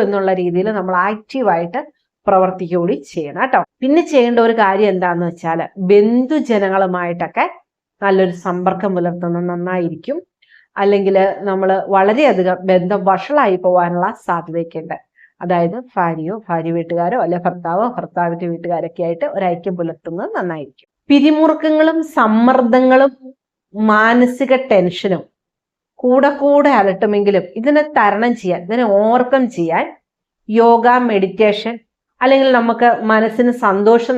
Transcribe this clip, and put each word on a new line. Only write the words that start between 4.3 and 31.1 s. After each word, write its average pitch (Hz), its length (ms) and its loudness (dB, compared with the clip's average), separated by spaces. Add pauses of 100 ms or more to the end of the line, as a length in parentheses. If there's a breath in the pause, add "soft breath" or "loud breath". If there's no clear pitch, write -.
ഒരു 226 140 4
കാര്യം 208 360 2
എന്താന്ന് 175 380 -2
വെച്ചാല് 165 400 -6 (120)
ബന്ധുജനങ്ങളുമായിട്ടൊക്കെ 196 1700 0 (560)
നല്ലൊരു 190 280 2
സമ്പർക്കം 180 640 -4
പുലർത്തുന്നത് 175 540 -4
നന്നായിരിക്കും. 175 760 -6 (540 soft breath)
അല്ലെങ്കിൽ 196 640 2
നമ്മൾ 190 480 -2
വളരെയധികം 190 680 2 (100)
ബന്ധം 185 380 0
വഷളായി 196 520 0
പോകാനുള്ള 180 580 0 (120)
സാധ്യതയൊക്കെ 165 520 -6
ഉണ്ട്. 156 160 -10 (460 soft breath)
അതായത് 175 360 -2 (200)
ഭാര്യയോ 170 520 -4
ഭാര്യ 165 240 -4
വീട്ടുകാരോ 170 480 -2
അല്ലെ 175 180 -2
ഭർത്താവോ 175 500 -4
ഭർത്താവിന്റെ 175 580 -6
വീട്ടുകാരൊക്കെ 170 560 -6
ആയിട്ട് 170 220 -4
ഒരു 196 200 -6
ഐക്യം 175 320 -4
പുലർത്തുന്നത് 170 600 -8
നന്നായിരിക്കും. 165 520 -10 (200)
പിരിമുറുക്കങ്ങളും 311 960 2
സമ്മർദ്ദങ്ങളും 254 1080 2 (640)
മാനസിക 233 800 2
ടെൻഷനും 190 680 0 (720)
കൂടെ 254 340 2
കൂടെ 285 420 2
അലട്ടുമെങ്കിലും 202 720 2 (140)
ഇതിനെ 285 260 2 (140)
തരണം 220 400 2
ചെയ്യാൻ, 180 260 -4
ഇതിനെ 226 220 -2
ഓവർകം 240 680 2
ചെയ്യാൻ 170 460 -4 (520)
യോഗ, 233 400 4
മെഡിറ്റേഷൻ, 214 880 0 (480)